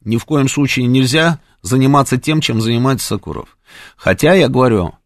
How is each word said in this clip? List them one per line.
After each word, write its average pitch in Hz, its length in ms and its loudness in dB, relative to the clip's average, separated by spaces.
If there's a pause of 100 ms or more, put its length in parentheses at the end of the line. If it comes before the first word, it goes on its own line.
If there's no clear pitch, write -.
ни 110 120 -2
в - 80 -6
коем 139 220 0
случае 131 380 -2
нельзя 135 540 0 (240)
заниматься 131 560 2
тем, 156 220 -2
чем 113 200 -2
занимается 117 460 -2
Сакуров. - 500 -10 (380)
Хотя, 147 380 0
я 170 160 4
говорю, 123 440 0 (120)